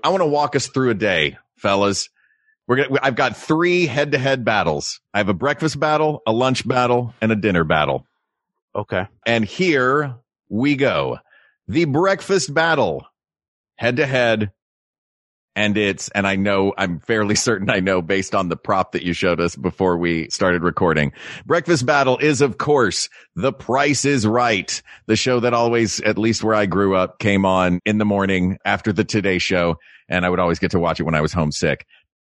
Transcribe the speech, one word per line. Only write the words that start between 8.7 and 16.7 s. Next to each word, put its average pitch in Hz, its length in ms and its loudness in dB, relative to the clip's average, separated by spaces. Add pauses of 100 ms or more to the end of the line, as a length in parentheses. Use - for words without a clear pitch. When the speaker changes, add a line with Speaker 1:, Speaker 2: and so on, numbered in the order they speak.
Speaker 2:
Okay. 98 320 -4 (180)
Speaker 1:
And 113 200 2
here 139 720 0 (340)
we 135 260 0
go. 80 420 0 (520)
The 156 160 0
breakfast 180 680 0
battle, 139 540 0 (720)
head-to-head. 123 720 0 (1040)
And 104 200 0
it's, 98 320 -2
and 98 180 -2
I 98 80 0
know, 98 420 0